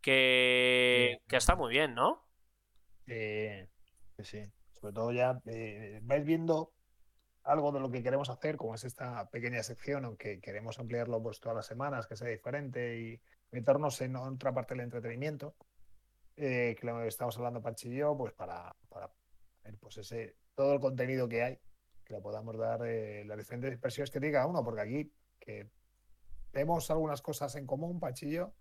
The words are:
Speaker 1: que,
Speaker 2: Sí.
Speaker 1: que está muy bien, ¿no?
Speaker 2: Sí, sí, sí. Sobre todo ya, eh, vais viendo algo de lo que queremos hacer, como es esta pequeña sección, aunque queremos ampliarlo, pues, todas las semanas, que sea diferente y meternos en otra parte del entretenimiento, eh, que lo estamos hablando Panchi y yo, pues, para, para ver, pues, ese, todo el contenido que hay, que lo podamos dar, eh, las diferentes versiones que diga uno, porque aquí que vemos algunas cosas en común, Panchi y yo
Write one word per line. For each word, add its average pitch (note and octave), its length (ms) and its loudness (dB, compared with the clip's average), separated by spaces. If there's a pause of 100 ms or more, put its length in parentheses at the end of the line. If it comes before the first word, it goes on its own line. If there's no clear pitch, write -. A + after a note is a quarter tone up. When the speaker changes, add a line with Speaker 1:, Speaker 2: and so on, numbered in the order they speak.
Speaker 1:
que, B2+ 1160 8
Speaker 2:
Sí. - 80 -20
Speaker 1:
que C3 100 4
está E3+ 180 6
muy B2+ 160 0
bien, C3+ 240 4
¿no? D#3 300 2 (800)
Speaker 2:
Sí, B2 80 -10 (1040)
sí, G#2+ 80 -14
sí. G#2 260 -12 (280)
Sobre G#2 140 -10
todo A2+ 180 -2
ya, B2+ 340 2
eh, A2 580 -10
vais C#3 220 2
viendo E3 480 2 (720)
algo D3 280 4
de C#3 80 0
lo C3 120 -2
que B2 120 -4
queremos B2+ 260 2
hacer, D3 280 -4
como A2+ 180 -6
es A2 100 -10
esta A#2+ 460 -8
pequeña A#2+ 320 -4
sección, C3+ 420 -4
aunque G#2 360 -8
queremos G#2+ 380 -8
ampliarlo, A#2 440 -2
pues, A2 160 -6
todas A#2 180 -4
las G#2 100 -6
semanas, B2+ 400 -4
que B2 100 -10
sea A#2+ 120 -4
diferente B2 720 -4
y A2+ 200 -10 (300)
meternos C#3 500 4
en B2+ 160 -2
otra C3 360 -2
parte B2 220 -2
del B2 100 -4
entretenimiento, B2 680 -6 (840)
eh, B2 420 2
que B2 80 -6
lo A#2 160 -2
estamos A2+ 340 -2
hablando A#2+ 240 -4
Panchi A2+ 280 -6
y B2+ 80 -4
yo, D3 200 2
pues, B2+ 160 -4
para, - 420 -10 (140)
para - 200 -12 (540)
ver, G#2+ 160 -14
pues, - 180 -16
ese, A2 400 -10 (180)
todo C#3 200 4
el C3+ 40 2
contenido C3 500 2
que A#2 140 2
hay, B2+ 160 -2 (460)
que - 80 -12
lo G2+ 80 -8
podamos A2 360 -8
dar, A2+ 280 0
eh, G#2+ 400 -4
las G#2+ 120 -10
diferentes A#2+ 440 -6
versiones C3 300 -2
que C#3+ 80 -4
diga C#3+ 280 4
uno, E3 160 0
porque A2+ 180 -4
aquí C#3 320 -4 (260)
que A2 300 -12 (840)
vemos D#3 380 0
algunas D#3 300 0
cosas C#3+ 340 -4
en C#3 120 -8
común, D#3+ 320 -2
Panchi D3 300 -6
y D3+ 40 -2
yo F3+ 280 -4